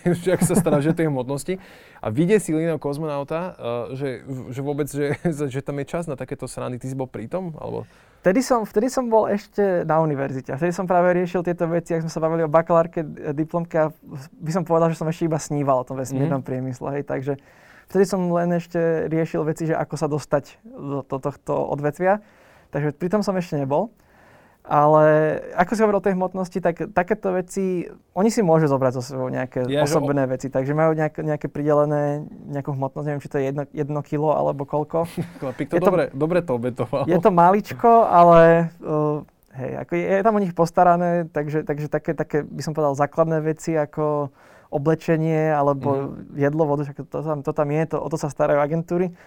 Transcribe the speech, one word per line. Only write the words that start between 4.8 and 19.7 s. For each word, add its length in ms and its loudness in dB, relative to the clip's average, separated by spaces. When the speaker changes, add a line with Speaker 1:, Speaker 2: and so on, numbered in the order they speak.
Speaker 1:
že, 240 -2
<laughs> 180 -4
že 140 -6
tam 160 -8
je 80 -6
čas 240 -6
na 80 -8
takéto 320 -10
srandy. 320 -8
Ty 80 -8
si 80 -8
bol 80 -6
pri 240 -10
tom, 240 -8
alebo? 320 -10
Speaker 2:
Vtedy 160 4
som, 240 0
vtedy 240 0
som 240 -2
bol 160 6
ešte 540 0
na 180 2
univerzite 480 -2
a 80 -4
vtedy 140 0
som 180 -4
práve 240 6
riešil 300 0
tieto 240 -2
veci, 240 -2
ak 100 0
sme 80 -4
sa 80 -8
bavili 240 0
o 80 0
bakalárke, 540 2
e, 260 -8
diplomke 480 -4
a 80 4
by 160 -10
som 160 -2
povedal, 240 2
že 80 -4
som 80 -6
ešte 240 -2
iba 80 0
sníval 400 0
o 80 -2
tom 160 -6
vesmírnom 380 -2
Speaker 1:
Mhm. 80 -10
Speaker 2:
priemysle, 480 -6
hej, 80 -6
takže 320 -4
vtedy 240 2
som 240 -2
len 220 0
ešte 260 -4
riešil 380 -2
veci, 240 -4
že 80 0